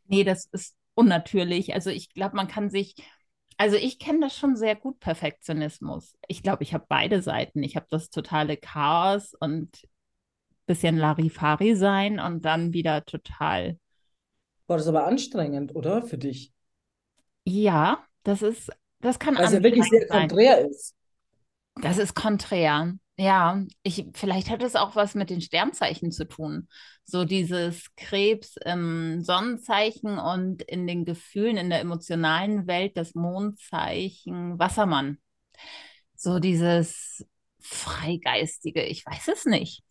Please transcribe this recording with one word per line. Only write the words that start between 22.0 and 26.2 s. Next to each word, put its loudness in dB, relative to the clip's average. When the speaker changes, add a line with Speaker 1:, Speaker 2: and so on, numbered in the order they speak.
Speaker 1:
konträr. 2
Ja, 4
ich, -6
vielleicht -2
hat -4
es -2
auch 0
was 0
mit -2
den -4
Sternzeichen -2
zu -8